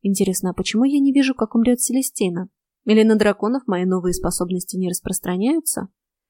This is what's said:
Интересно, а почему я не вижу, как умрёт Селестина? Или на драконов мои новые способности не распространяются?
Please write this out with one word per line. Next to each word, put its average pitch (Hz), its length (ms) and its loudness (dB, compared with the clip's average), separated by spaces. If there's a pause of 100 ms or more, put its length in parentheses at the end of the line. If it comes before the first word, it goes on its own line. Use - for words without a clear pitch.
Интересно, 190 500 -2
а - 20 -8
почему 214 320 -2
я 277 140 2
не 277 140 2
вижу, 262 220 2
как - 200 -4
умрёт 240 260 2
Селестина? 185 680 -4 (360)
Или 214 180 6
на 220 120 6
драконов 208 520 0
мои 180 180 0
новые 180 280 0
способности 180 640 -4
не 185 120 -2
распространяются? 196 1000 -4 (400)